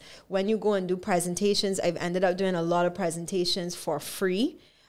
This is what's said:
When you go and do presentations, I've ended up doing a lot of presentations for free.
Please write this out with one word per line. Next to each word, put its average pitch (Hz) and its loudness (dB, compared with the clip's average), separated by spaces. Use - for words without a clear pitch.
When 190 0
you 220 2
go 208 2
and 185 0
do 180 0
presentations, 190 0
I've 175 0
ended 180 -2
up 180 4
doing 185 2
a 170 0
lot 175 4
of 180 0
presentations 175 -2
for 147 -2
free. 196 0